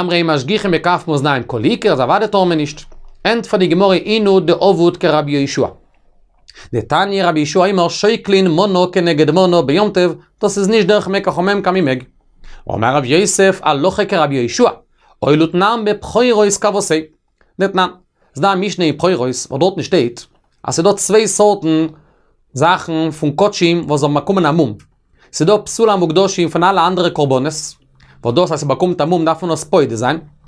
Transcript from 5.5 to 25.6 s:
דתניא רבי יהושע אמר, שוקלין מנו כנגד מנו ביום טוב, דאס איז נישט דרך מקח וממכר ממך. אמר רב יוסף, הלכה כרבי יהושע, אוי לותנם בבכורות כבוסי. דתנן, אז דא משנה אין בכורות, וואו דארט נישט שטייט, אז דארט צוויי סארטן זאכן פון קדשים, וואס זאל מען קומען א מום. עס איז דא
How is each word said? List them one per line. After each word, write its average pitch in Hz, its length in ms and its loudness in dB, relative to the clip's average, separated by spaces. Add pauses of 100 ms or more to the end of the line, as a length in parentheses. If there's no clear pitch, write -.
דתניא 175 540 -2
רבי 160 120 0
יהושע 175 300 0
אמר, 180 180 2
שוקלין 196 600 0
מנו 180 440 2
כנגד 170 380 2
מנו 175 360 2
ביום 196 240 2
טוב, 180 240 0 (260)
דאס 202 180 -2
איז 196 100 0
נישט 220 180 2
דרך 208 220 2
מקח 190 300 -4
וממכר 190 320 0
ממך. 139 320 0 (720)
אמר 117 240 0
רב 147 80 0
יוסף, 185 580 2
הלכה 156 420 0
כרבי 160 300 0
יהושע, 127 360 0 (520)
אוי 139 140 2
לותנם 180 500 0
בבכורות 208 720 0
כבוסי. 196 400 -2 (600)
דתנן, 185 280 0 (480)
אז 135 60 -8
דא 196 120 2
משנה 185 300 -2
אין 151 120 0
בכורות, 131 400 -2 (140)
וואו 139 100 -4
דארט 185 160 0
נישט 131 120 -8
שטייט, 120 320 -2 (440)
אז - 160 -4
דארט 196 160 2
צוויי 214 320 0
סארטן 165 580 0 (640)
זאכן 160 580 -2
פון 151 260 -4
קדשים, 175 500 0
וואס 143 140 0
זאל 143 100 0
מען 143 140 -2
קומען 190 220 0
א 147 40 2
מום. 143 240 0 (580)
עס - 80 -4
איז 160 80 2
דא 208 160 4